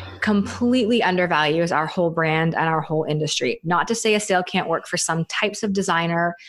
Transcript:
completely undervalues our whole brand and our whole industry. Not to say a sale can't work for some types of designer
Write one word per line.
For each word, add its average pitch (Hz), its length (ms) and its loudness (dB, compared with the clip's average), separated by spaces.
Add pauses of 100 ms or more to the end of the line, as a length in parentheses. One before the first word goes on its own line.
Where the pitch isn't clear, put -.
(220)
completely 226 840 2
undervalues 170 680 2
our 151 120 2
whole 170 240 0
brand 160 460 0
and 160 140 0
our 160 120 0
whole 156 220 -2
industry. 151 600 -2
Not 170 260 0
to 226 60 -2
say 214 200 2
a 208 40 2
sale 185 220 0
can't 180 280 -2
work 165 180 -2
for - 100 -6
some 165 280 -2
types - 360 -4
of 208 120 -2
designer 170 600 0 (140)